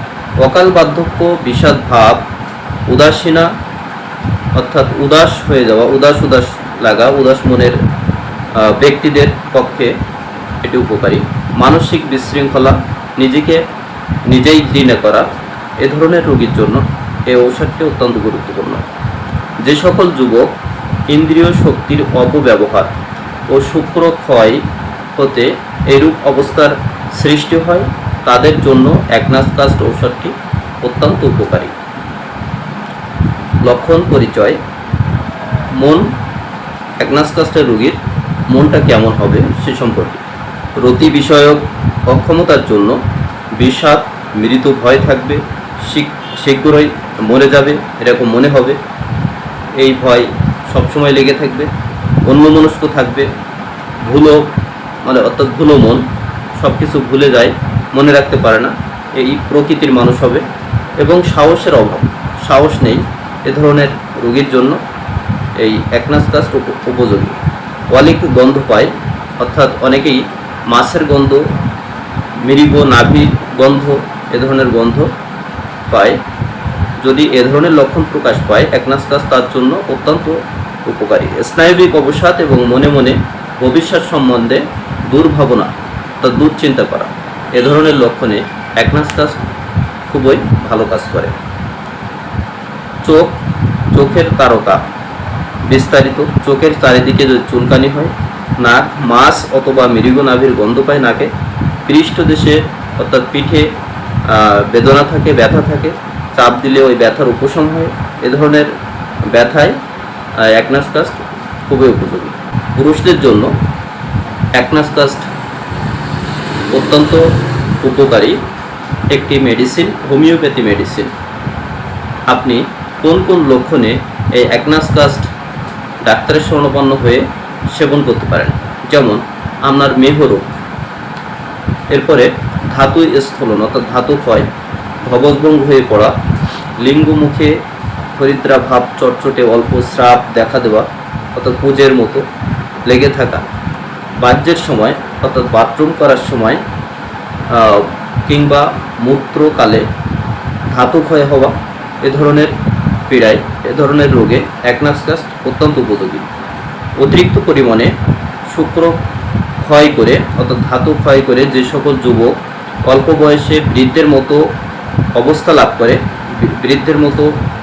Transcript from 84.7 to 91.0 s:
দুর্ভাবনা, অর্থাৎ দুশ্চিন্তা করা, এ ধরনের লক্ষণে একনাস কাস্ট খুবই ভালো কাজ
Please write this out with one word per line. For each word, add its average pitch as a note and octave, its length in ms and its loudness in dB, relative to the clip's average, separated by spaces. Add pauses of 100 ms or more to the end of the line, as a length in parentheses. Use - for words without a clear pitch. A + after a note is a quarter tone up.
দুর্ভাবনা, C#3 520 4
অর্থাৎ - 680 -6
দুশ্চিন্তা C#3 520 2
করা, - 220 -4 (480)
এ B2 80 2
ধরনের D3 340 4
লক্ষণে A2+ 460 0 (340)
একনাস D3 320 0 (100)
কাস্ট D3+ 200 -2 (720)
খুবই C3 260 2 (320)
ভালো A2 200 -2
কাজ F#2 100 -2 (140)